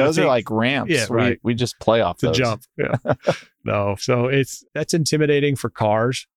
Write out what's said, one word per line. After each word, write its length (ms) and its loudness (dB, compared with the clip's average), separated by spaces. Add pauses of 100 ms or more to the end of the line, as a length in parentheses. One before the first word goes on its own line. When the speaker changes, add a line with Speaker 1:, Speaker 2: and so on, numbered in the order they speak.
Speaker 1:
those 140 2
are 40 4
Speaker 2:
think 60 2
Speaker 1:
like 220 0
ramps. 420 0
Speaker 2:
Yeah, 160 2
Speaker 1:
We, 80 -2
Speaker 2:
right. 260 0
Speaker 1:
we 120 0
just 260 -4
play 220 4
off 140 0
Speaker 2:
It's 80 -10
a 20 2
Speaker 1:
those. 120 0
Speaker 2:
jump. 240 -2 (140)
Yeah. 260 -2
Speaker 1:
<laughs> 120 0 (500)
Speaker 2:
No, 340 -2
so 280 0
it's, 360 -2 (120)
that's 200 -4
intimidating 640 2
for 140 -6
cars 680 0